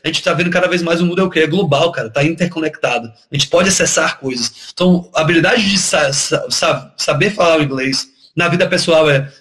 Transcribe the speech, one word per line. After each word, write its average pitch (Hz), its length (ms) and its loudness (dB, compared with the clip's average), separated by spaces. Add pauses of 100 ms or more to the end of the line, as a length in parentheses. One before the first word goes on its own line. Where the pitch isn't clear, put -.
a 160 40 -2
gente 160 140 -6
tá 175 120 0
vendo 175 160 0
cada 180 180 2
vez 170 140 0
mais 165 180 0
o 180 60 2
mundo 175 160 0
é - 20 4
o 185 60 -2
quê? 160 100 0
É 156 60 4
global, 160 440 2
cara, 117 200 -8
tá 139 120 -2
interconectado. 156 840 -2
A - 260 -20
gente 143 140 -2
pode 190 220 2
acessar 160 480 0
coisas. 127 340 -6 (220)
Então, 180 400 2
a 156 80 2
habilidade 185 480 2
de 196 80 0
sa-, 147 340 0
sa-, 139 380 -2
sa-, - 480 -2
saber 156 320 0
falar 170 280 2
o 156 40 2
inglês 135 460 -4 (280)
na 170 100 0
vida 180 220 2
pessoal 165 400 2
é, 139 320 0